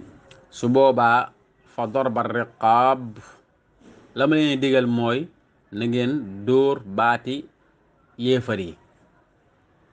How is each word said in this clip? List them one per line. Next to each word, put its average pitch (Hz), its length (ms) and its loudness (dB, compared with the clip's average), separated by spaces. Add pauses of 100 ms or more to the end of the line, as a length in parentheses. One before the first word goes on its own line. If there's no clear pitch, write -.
(500)
Su - 180 -6
boobaa, 123 640 4 (440)
"fa 120 120 -6
darba 120 360 -4
riqaab", 117 960 0 (960)
la 135 120 2
ma 156 80 2
leen 151 260 2
digal 131 260 2
mooy 120 420 -2 (440)
na 104 140 -6
ngeen 120 600 -4
dóor 135 360 2
baati 117 600 -2 (760)
yéefar 117 400 -2
yi. 85 160 -12 (1200)